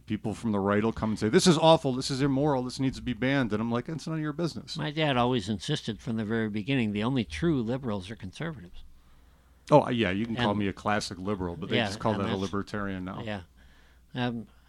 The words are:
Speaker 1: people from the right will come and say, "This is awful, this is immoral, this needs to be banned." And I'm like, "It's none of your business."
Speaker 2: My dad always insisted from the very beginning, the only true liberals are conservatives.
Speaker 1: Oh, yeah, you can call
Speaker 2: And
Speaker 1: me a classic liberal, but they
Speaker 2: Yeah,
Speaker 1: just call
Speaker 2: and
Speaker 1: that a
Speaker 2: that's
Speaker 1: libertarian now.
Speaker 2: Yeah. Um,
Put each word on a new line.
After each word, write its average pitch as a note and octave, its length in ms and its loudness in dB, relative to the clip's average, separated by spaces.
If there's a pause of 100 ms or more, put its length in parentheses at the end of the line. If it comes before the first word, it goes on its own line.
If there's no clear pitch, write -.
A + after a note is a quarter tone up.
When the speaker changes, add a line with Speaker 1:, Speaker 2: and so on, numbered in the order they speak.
Speaker 1:
people G#2+ 300 -4
from A2+ 160 -4
the G2+ 80 0
right G2+ 240 2
will A2+ 80 2
come A2 200 -2
and G2+ 80 -2
say, G#2+ 100 2
"This F3+ 180 6
is D#3 100 8
awful, D#3+ 360 6
this B2+ 180 -4
is C3 100 -2
immoral, C#3 420 2
this B2+ 160 -8
needs C3 180 0
to A2+ 60 -12
be A#2+ 100 -2
banned." B2+ 400 0
And G#2 80 0
I'm A#2 100 -2
like, A#2+ 180 -2
"It's D#3+ 160 -8
none D#3+ 120 -4
of D#3 40 -4
your D3+ 120 -4
business." D#3+ 440 -6
Speaker 2:
My D3+ 140 -4
dad D3 260 2
always A#2+ 320 2
insisted A2+ 520 -2
from A2+ 160 -4
the A2 80 -2
very A2 240 0
beginning, A2 420 0
the G#2 140 0
only B2+ 180 2
true D#3 400 0
liberals A2 480 -4
are A2 60 -10
conservatives. A#2 640 -10 (880)
Speaker 1:
Oh, D3 180 8
yeah, A2+ 220 2
you G2+ 140 0
can A2+ 100 -4
call A#2 160 2
Speaker 2:
And G#2 80 0
Speaker 1:
me G2+ 80 0
a F#2 60 -2
classic G#2 440 -2
liberal, F#2 380 -4
but D3+ 140 -8
they B2 80 0
Speaker 2:
Yeah, A2+ 100 2
Speaker 1:
just G2 120 -6
call A2+ 160 0
Speaker 2:
and F#2+ 60 -2
Speaker 1:
that F#2+ 60 -2
a - 40 -2
Speaker 2:
that's G2 100 -2
Speaker 1:
libertarian G2 640 -4
now. F#2+ 180 -8
Speaker 2:
Yeah. G#2 180 -6 (720)
Um, A#2+ 340 -4 (220)